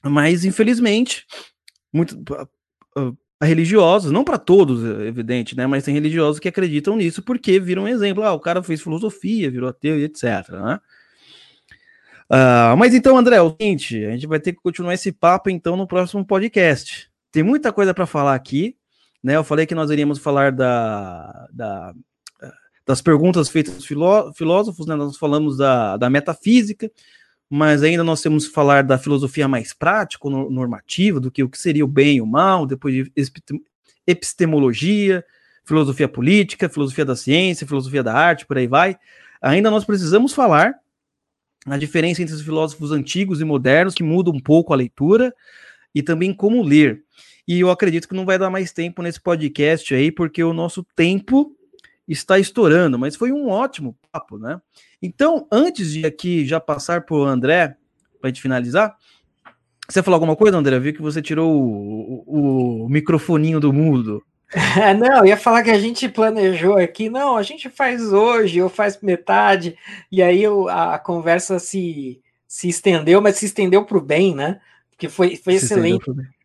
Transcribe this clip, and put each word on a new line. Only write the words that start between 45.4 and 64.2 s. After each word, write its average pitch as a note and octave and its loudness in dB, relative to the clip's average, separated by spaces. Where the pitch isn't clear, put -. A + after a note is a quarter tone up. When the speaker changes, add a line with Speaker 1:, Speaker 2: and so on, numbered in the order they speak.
Speaker 1:
e D3 -2
também E3+ -2
como G#3+ 0
ler. C#3+ 4
E F3 0
eu F3+ 4
acredito F3 0
que F#3+ -10
não F#3 -6
vai F#3+ 0
dar F#3 -2
mais F#3 -6
tempo F3 -8
nesse E3+ -8
podcast D#3 -2
aí, C#3+ 2
porque E3 -4
o E3 0
nosso E3+ -8
tempo G3+ 0
está F#3 0
estourando, E3+ 2
mas C#3 -6
foi B3 -4
um C#4+ -4
ótimo F#3+ -6
papo, D3+ -14
né? B2+ -10
Então, C#4+ -2
antes A3+ 0
de D#3+ -6
aqui D#3+ -2
já D#3 -2
passar D#3+ -6
pro D3 -2
André, C#3 2
pra C3 -4
gente B2+ -10
finalizar, C3 -2
você F#3+ -2
falou F3+ 4
alguma D#3+ 2
coisa, G3+ 4
André? C#3 2
Eu B2+ 0
vi D3 -4
que D3+ -12
você D3+ -6
tirou D#3+ 0
o, A2 -4
o, C3 0
o A#2+ -6
microfoninho D#3 0
do D3 2
mudo. C3 0